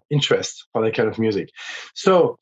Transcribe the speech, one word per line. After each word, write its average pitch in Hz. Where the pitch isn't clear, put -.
interest -
for 113
that 110
kind 110
of 107
music. 104
So 175